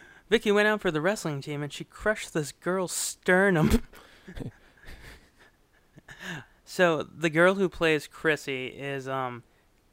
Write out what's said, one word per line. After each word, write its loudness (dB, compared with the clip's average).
Vicky 2
went 4
out 2
for 0
the 0
wrestling -2
team -8
and -6
she -12
crushed -4
this -2
girl's -4
sternum. 4
<laughs> -10
So, 2
the -4
girl 4
who 0
plays 0
Chrissy -4
is, -10
um, -6